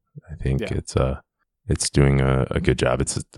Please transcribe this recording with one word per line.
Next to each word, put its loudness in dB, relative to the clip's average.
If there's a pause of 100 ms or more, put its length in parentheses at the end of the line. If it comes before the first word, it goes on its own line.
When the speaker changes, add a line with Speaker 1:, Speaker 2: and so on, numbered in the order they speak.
(280)
Speaker 1:
I -12
think -2
Speaker 2:
Yeah. -6
Speaker 1:
it's, -6
uh, 0 (480)
it's 0
doing 4
a, 2
a -2
good 0
job. 2
It's -2
a, -6 (160)